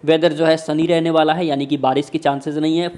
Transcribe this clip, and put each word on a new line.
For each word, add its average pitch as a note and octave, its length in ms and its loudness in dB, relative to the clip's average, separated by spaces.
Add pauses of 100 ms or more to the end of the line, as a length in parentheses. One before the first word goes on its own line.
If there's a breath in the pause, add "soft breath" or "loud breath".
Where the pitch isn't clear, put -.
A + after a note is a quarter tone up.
वेदर D#3+ 280 4
जो D#3 120 -2
है D#3+ 120 4
सनी D#3 300 -2
रहने E3 240 0
वाला D#3 220 4
है, E3+ 140 -2
यानी C#3+ 200 -2
कि C#3+ 100 -2
बारिश C3 340 0
के D#3 80 -4
चांसेस C#3+ 380 -4
नहीं D#3 220 0
है। F3 200 -2